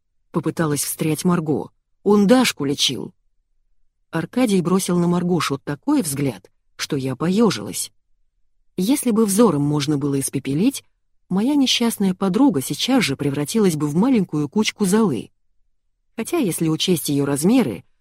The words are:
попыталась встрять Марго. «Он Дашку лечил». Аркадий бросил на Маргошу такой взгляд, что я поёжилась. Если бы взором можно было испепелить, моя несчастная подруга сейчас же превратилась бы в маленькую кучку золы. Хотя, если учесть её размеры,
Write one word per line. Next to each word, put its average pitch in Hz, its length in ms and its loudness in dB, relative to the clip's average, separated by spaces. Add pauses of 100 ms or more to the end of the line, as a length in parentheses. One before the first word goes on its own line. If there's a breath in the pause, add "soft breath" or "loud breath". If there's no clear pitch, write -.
(320)
попыталась 156 520 -2
встрять - 400 -4
Марго. 160 460 0 (340)
«Он 202 220 4
Дашку 233 400 4
лечил». - 480 -4 (960)
Аркадий 190 520 0
бросил 180 360 0
на 175 100 2
Маргошу 175 520 -2
такой 269 420 -2
взгляд, 139 500 -6 (240)
что - 200 -6
я 131 200 -4
поёжилась. 165 760 0 (840)
Если 240 360 0
бы 220 140 2
взором 190 360 2
можно 147 380 0
было 139 200 -2
испепелить, 143 640 -2 (460)
моя 214 260 0
несчастная 233 600 0
подруга 196 460 2
сейчас 233 420 0
же 139 120 -2
превратилась 147 600 0
бы 147 120 -2
в 147 80 -4
маленькую 180 540 0
кучку 214 360 -2
золы. 185 440 0 (840)
Хотя, 226 220 -4
если 175 300 0
учесть 160 420 -2
её 139 160 0
размеры, 143 580 0 (180)